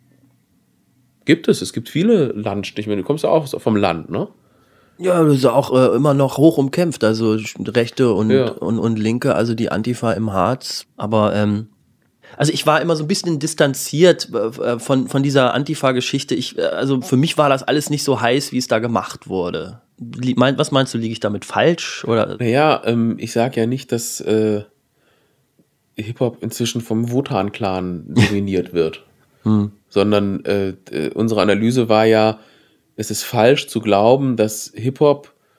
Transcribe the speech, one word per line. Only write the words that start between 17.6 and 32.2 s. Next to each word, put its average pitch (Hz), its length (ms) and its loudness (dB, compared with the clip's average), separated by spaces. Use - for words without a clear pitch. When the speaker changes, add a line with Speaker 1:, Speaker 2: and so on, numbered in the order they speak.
Speaker 2:
alles 147 260 -2
nicht 147 140 -4
so 123 180 0
heiß, 127 300 0
wie 131 80 -4
es 127 80 -6
da 117 120 2
gemacht 113 480 -4
wurde. 90 540 -6
Li-, 120 380 -4
mein-, 127 220 2
was 151 120 0
meinst 135 220 0
du, 117 60 -4
liege 113 140 -6
ich 110 60 -12
damit 104 260 -4
falsch, - 600 -2
oder? 107 320 0
Speaker 1:
Naja, 127 480 4
ähm, 117 320 0
ich - 140 -8
sag 120 260 0
ja 113 80 0
nicht, 127 260 -4
dass, 117 300 -6
äh, 107 420 0
Hip-Hop 117 460 -4
inzwischen 113 400 -4
vom 117 300 -4
Wotan-Clan 95 960 -4
Speaker 2:
<laughs> - 80 -12
Speaker 1:
dominiert 101 600 0
wird. 80 300 -2
Speaker 2:
Hm. 104 280 2
Speaker 1:
Sondern, 101 560 0
äh, 98 240 -2
äh, 73 220 -4
unsere 110 280 0
Analyse 107 480 2
war 110 160 4
ja, 110 340 4